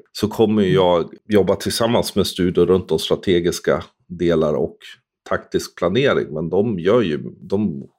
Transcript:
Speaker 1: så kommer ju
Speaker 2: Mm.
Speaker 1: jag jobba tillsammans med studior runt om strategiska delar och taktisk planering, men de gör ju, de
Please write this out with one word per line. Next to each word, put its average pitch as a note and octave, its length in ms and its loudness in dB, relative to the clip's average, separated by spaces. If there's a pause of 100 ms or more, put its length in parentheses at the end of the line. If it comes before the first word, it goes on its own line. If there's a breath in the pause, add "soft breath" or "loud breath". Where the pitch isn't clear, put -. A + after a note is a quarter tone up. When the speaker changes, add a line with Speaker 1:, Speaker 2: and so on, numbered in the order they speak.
(120)
Speaker 1:
så - 160 -4
kommer G#2+ 340 2
ju F#2 80 2
Speaker 2:
Mm. F#2 140 2
Speaker 1:
jag F2 260 2 (180)
jobba G2 280 2
tillsammans G#2 600 -2
med F#2+ 120 0
studior F2+ 380 2
runt F2+ 260 2
om D#2+ 80 0
strategiska E2+ 840 -2 (360)
delar D#2+ 340 0
och D2 240 -4 (520)
taktisk - 480 -6
planering, F2+ 560 0
men E2 160 -6
de G2+ 300 0
gör G2+ 220 2
ju, D#2+ 160 -2 (240)
de F#2 420 -4 (160)